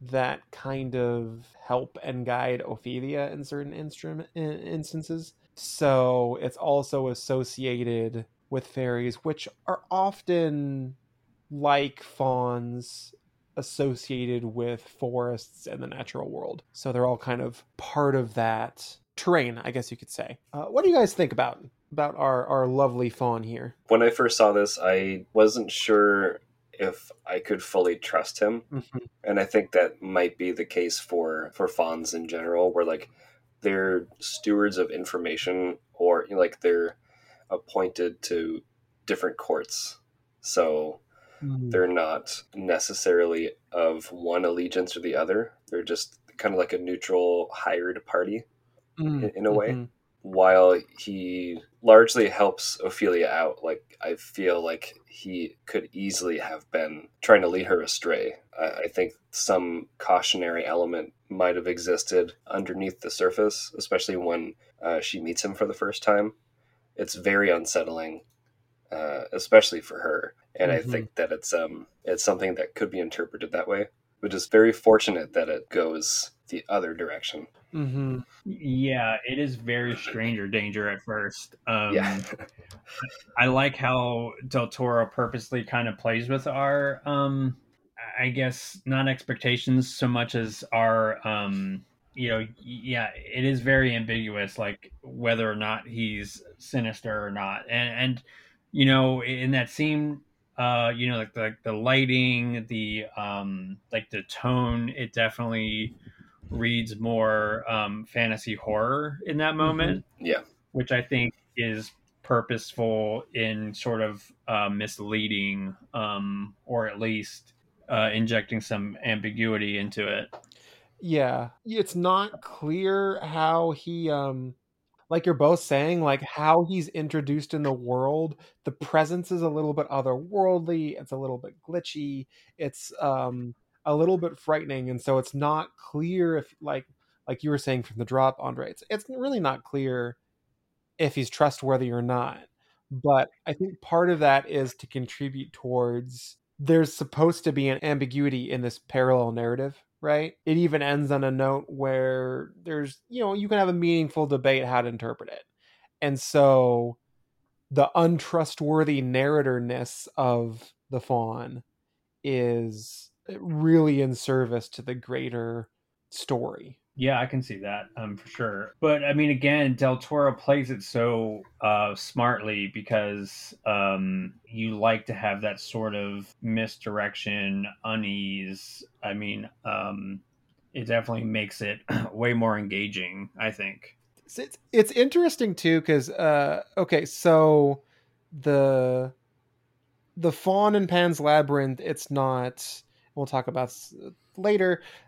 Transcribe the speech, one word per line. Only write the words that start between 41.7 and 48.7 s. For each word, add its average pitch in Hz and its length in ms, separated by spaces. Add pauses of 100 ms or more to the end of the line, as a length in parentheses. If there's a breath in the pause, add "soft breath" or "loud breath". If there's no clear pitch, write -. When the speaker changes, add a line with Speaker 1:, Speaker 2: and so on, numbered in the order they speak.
Speaker 2:
they're 151 160
not - 560 (100)
necessarily 87 1000 (180)
of 82 400
one 87 340
allegiance 90 520
or 87 40
the 87 140
other. 92 380 (180)
They're 85 140
just - 340 (180)
kind 101 160
of 92 60
like 90 140
a 92 60
neutral 90 760
hired 90 540
party 90 360 (560)